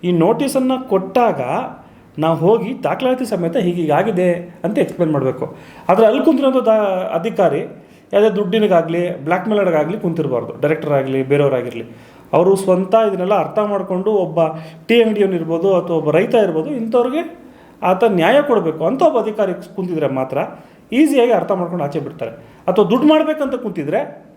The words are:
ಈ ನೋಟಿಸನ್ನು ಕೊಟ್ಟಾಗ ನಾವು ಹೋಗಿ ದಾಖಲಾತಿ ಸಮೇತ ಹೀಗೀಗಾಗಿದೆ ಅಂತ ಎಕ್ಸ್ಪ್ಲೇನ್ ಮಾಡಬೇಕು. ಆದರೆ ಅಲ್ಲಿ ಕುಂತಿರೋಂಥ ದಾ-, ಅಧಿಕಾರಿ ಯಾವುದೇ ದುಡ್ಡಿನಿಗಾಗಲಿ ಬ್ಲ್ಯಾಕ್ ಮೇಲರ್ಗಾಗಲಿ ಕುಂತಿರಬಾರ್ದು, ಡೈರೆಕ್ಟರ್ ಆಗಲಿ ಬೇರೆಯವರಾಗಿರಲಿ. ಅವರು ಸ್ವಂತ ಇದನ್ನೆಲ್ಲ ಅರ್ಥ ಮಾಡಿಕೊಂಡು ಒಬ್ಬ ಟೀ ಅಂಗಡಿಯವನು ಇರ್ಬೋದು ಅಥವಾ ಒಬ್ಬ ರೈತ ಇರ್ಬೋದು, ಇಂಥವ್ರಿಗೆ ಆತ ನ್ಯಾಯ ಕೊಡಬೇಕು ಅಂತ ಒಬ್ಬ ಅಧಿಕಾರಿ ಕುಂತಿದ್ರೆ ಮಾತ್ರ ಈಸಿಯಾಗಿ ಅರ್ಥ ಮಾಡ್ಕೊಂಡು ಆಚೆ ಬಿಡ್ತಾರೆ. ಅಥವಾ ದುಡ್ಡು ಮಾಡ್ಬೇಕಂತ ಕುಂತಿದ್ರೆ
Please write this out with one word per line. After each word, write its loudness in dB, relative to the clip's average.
ಈ 0
ನೋಟಿಸನ್ನು 0
ಕೊಟ್ಟಾಗ 0
ನಾವು 2
ಹೋಗಿ 0
ದಾಖಲಾತಿ -2
ಸಮೇತ -2
ಹೀಗೀಗಾಗಿದೆ 0
ಅಂತ -2
ಎಕ್ಸ್ಪ್ಲೇನ್ -2
ಮಾಡಬೇಕು. -2
ಆದರೆ 6
ಅಲ್ಲಿ 2
ಕುಂತಿರೋಂಥ 2
ದಾ-, 0
ಅಧಿಕಾರಿ 0
ಯಾವುದೇ 4
ದುಡ್ಡಿನಿಗಾಗಲಿ 0
ಬ್ಲ್ಯಾಕ್ -2
ಮೇಲರ್ಗಾಗಲಿ 0
ಕುಂತಿರಬಾರ್ದು, -4
ಡೈರೆಕ್ಟರ್ -2
ಆಗಲಿ 0
ಬೇರೆಯವರಾಗಿರಲಿ. 0
ಅವರು 4
ಸ್ವಂತ 0
ಇದನ್ನೆಲ್ಲ -2
ಅರ್ಥ 0
ಮಾಡಿಕೊಂಡು -2
ಒಬ್ಬ 0
ಟೀ 4
ಅಂಗಡಿಯವನು 2
ಇರ್ಬೋದು 0
ಅಥವಾ 0
ಒಬ್ಬ 0
ರೈತ 2
ಇರ್ಬೋದು, 2
ಇಂಥವ್ರಿಗೆ -2
ಆತ 2
ನ್ಯಾಯ 4
ಕೊಡಬೇಕು 0
ಅಂತ 0
ಒಬ್ಬ 4
ಅಧಿಕಾರಿ -4
ಕುಂತಿದ್ರೆ -4
ಮಾತ್ರ -4
ಈಸಿಯಾಗಿ 4
ಅರ್ಥ 0
ಮಾಡ್ಕೊಂಡು -2
ಆಚೆ -4
ಬಿಡ್ತಾರೆ. -10
ಅಥವಾ 4
ದುಡ್ಡು 2
ಮಾಡ್ಬೇಕಂತ 2
ಕುಂತಿದ್ರೆ -6